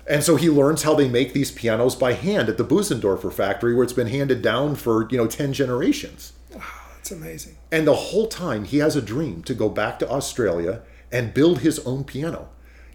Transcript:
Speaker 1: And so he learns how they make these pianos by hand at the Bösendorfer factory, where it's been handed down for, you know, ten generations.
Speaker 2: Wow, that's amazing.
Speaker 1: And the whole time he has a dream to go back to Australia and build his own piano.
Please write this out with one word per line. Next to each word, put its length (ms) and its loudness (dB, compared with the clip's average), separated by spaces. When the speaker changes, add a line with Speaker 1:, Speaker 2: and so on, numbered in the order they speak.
Speaker 1:
And 140 2
so 140 4
he 140 4
learns 320 4
how 120 2
they 140 4
make 240 0
these 180 0
pianos 460 0
by 160 2
hand 360 0
at 100 0
the 60 0
Bösendorfer 680 0
factory, 420 0
where 100 4
it's 80 -2
been 160 0
handed 340 0
down 340 0
for, 340 0
you 60 0
know, 100 2
ten 260 -4
generations. 800 -2
Speaker 2:
Wow, 80 -16
that's 160 -14
amazing. 460 -14
Speaker 1:
And 140 2
the 80 8
whole 320 0
time 380 -4
he 140 0
has 160 2
a 80 0
dream 420 -4
to 100 -4
go 140 0
back 320 -2
to 100 -2
Australia 720 -2
and 240 -4
build 240 4
his 220 0
own 240 -6
piano. 440 -8